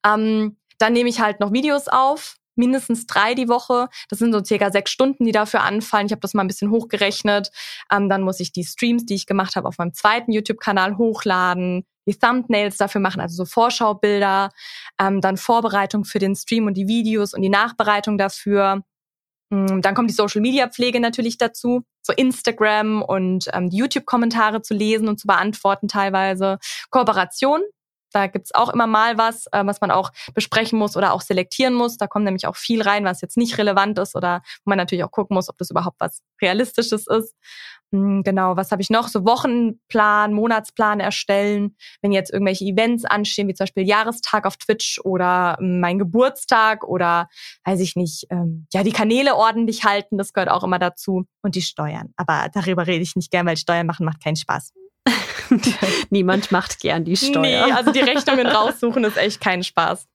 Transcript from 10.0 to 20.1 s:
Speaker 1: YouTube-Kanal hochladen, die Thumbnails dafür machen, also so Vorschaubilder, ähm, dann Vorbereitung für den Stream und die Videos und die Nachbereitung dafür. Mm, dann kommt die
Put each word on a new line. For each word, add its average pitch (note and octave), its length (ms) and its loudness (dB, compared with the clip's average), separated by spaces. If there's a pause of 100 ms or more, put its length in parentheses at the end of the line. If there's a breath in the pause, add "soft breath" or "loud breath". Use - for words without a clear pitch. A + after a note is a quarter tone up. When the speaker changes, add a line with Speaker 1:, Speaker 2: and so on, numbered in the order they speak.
Speaker 1:
YouTube-Kanal G#3 680 -2
hochladen, F#3 880 0 (220)
die G3+ 100 -2
Thumbnails A#3 600 2
dafür G3+ 240 0
machen, G3 180 -2
also E3+ 160 -6
so F3+ 100 -6
Vorschaubilder, G#3 1040 2 (500 loud breath)
ähm, G3 180 2
dann F#3+ 160 2
Vorbereitung G3+ 680 0
für - 140 -4
den G3 160 0
Stream A3+ 320 -2
und G3 80 -2
die F#3+ 120 -2
Videos A3 460 0
und - 80 -4
die F#3+ 80 2
Nachbereitung G#3 680 0
dafür. G3 680 0 (680)
Mm, F#3+ 320 0
dann G3 140 2
kommt A#3 140 4
die A3+ 40 -2